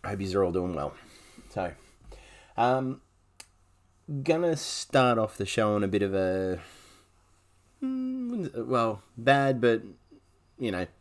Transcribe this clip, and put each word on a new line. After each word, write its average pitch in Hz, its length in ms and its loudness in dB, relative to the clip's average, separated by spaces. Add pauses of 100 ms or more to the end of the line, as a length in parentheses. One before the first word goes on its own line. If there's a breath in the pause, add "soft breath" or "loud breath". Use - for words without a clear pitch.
Hope 98 160 -6
yous 95 140 -4
are 98 80 4
all 87 80 2
doing 90 240 -2
well. 71 180 -4 (560 loud breath)
So, 92 220 -6 (840 loud breath)
um, 131 460 2 (1200)
gonna 160 340 2
start 127 640 2
off 110 200 -2
the 101 100 -2
show 107 260 2
on 104 100 2
a 98 40 0
bit 101 160 2
of 98 100 0
a, 92 460 0 (1200 loud breath)
mm, 247 880 -4
well, 117 340 0 (160)
bad, 135 420 4
but, 117 220 4 (760)
you 113 120 -2
know 90 160 -4 (140)